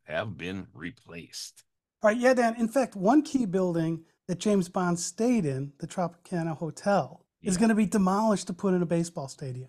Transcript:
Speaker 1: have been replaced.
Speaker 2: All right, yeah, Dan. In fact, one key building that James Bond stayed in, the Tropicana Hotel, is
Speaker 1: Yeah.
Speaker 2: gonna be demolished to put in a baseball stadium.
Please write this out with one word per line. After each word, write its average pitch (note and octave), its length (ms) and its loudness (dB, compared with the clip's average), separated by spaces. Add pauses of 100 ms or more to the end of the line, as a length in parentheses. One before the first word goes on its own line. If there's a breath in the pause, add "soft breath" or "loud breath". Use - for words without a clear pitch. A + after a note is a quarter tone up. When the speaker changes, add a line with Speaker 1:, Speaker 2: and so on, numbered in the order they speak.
Speaker 1:
have E2+ 340 -6
been F2+ 340 -10
replaced. - 920 -16 (360)
Speaker 2:
All G#3+ 100 6
right, A3 60 -2
yeah, B3 160 4
Dan. A3+ 280 2
In A3+ 80 0
fact, B3 260 -2
one A3 280 6
key C4 220 -2
building E3 600 -2 (240 soft breath)
that F3 100 -4
James G3 300 2
Bond F3 320 -2
stayed A3+ 440 0
in, C#3 360 -4
the - 80 -10
Tropicana E3+ 680 -4
Hotel, E3 680 -2 (160)
is F#3 140 0
Speaker 1:
Yeah. F3 40 -2
Speaker 2:
gonna A3+ 140 6
be G#3+ 120 4
demolished G3+ 600 2
to G3+ 60 -8
put F#3+ 200 0
in F3+ 100 2
a E3+ 40 0
baseball E3+ 400 -2
stadium. B2+ 420 -12